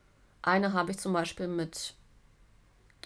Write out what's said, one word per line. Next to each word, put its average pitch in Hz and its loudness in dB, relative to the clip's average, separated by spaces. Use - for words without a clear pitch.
Eine 196 4
habe 180 0
ich 190 -8
zum 190 -2
Beispiel 170 -2
mit 170 -6